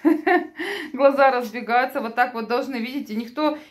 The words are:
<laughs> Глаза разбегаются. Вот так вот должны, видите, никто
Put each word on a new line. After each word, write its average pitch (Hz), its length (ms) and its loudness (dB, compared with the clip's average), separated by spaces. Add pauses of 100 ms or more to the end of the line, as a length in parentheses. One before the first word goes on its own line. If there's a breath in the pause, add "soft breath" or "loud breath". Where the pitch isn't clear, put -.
<laughs> 339 880 0
Глаза 277 380 6
разбегаются. 247 680 -2
Вот 226 160 -6
так 247 180 0
вот 226 140 -6
должны, 262 300 -2
видите, 240 380 -8
никто 294 420 -4 (140)